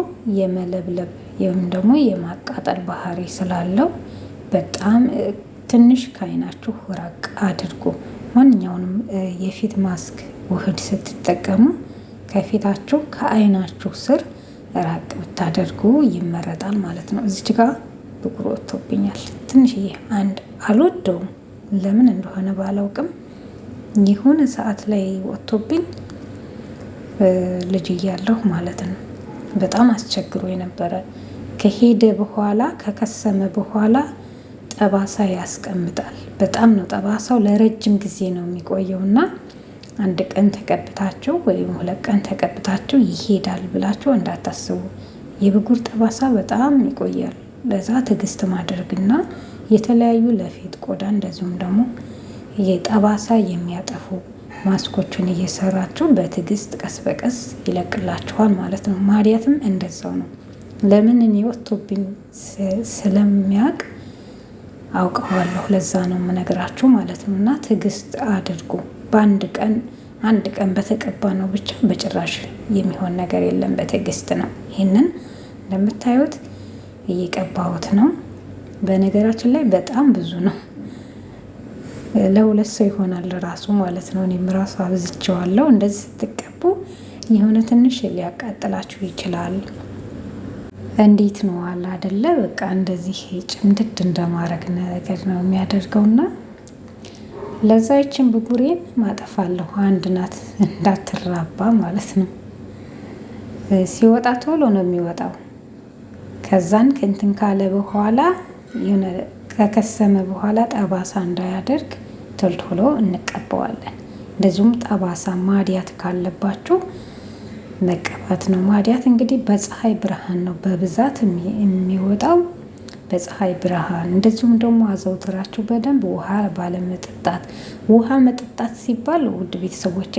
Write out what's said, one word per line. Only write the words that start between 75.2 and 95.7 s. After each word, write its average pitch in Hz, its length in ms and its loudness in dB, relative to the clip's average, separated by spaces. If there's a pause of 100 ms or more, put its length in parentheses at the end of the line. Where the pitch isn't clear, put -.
እንደምታዩት 240 760 0 (720)
እየቀባሁት 175 840 -4
ነው። 226 160 6 (720)
በነገራችን 202 720 2
ላይ 302 160 2
በጣም 220 440 2
ብዙ 170 280 0
ነው። 180 160 0 (1700)
ለሁለት 214 420 4
ሰው - 160 2
ይሆናል 185 440 -2 (100)
ራሱ 175 340 -8
ማለት 180 360 0
ነው። 190 140 -2
እኔም 180 280 0
ራሱ 190 300 -2
አብዝቼዋለሁ። 180 840 0
እንደዚህ 202 340 4
ስትቀቡ - 600 -10 (680)
የሆነ 214 340 6
ትንሽ 240 420 4
ሊያቃጥላችሁ 190 960 -6
ይችላል። 175 540 -6 (1400)
እንዴት 208 440 6
ነው 180 220 -2
አለ 175 240 -6
አይደለ? 196 360 -4 (140)
በቃ 190 220 -2 (120)
እንደዚህ 185 480 -2 (280)
ጭምድድ 208 540 0
እንደማረግ 170 600 -2 (100)
ነገር 180 520 -4
ነው 185 120 0
የሚያደርገውና 190 800 4 (1400)